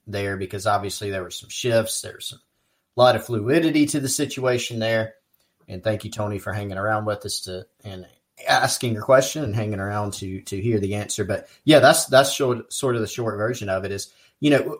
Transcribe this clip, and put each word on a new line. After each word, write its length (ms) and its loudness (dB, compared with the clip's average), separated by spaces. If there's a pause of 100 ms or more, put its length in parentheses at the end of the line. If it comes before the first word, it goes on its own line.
there, 300 -4
because 300 -6
obviously 440 -2
there 120 -6
were 80 -12
some 180 -14
shifts. 540 0
There 140 -12
was 100 -14
some, 140 -14 (560)
a 40 4
lot 160 8
of 80 -6
fluidity 640 2
to 140 -2
the 80 -4
situation 720 -2
there. 360 0 (540)
And 160 -10
thank 200 -2
you, 60 -10
Tony, 300 -4
for 120 -8
hanging 260 -6
around 260 0
with 200 -4
us 180 -6
to, 220 -10 (200)
and 200 -14 (440)
asking 460 2
your 80 -6
question 420 4
and 100 -4
hanging 240 -2
around 360 -4
to, 280 -10
to 180 -8
hear 200 0
the 160 -2
answer. 280 -4
But 240 -4 (160)
yeah, 140 10
that's, 280 6
that's 260 6
short, 400 -2
sort 240 0
of 60 -2
the 40 -4
short 300 -4
version 320 -4
of 160 -2
it 80 -6
is, 200 -8 (280)
you 100 4
know, 300 2